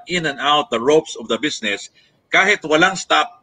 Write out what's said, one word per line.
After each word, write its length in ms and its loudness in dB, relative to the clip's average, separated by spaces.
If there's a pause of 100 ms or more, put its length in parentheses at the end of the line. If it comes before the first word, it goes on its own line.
(120)
in 160 -2
and 160 -6
out, 240 2
the 80 -2
ropes 400 2
of 160 -10
the 80 0
business, 480 -4 (400)
kahit 400 2
walang 320 2
staff, 440 -2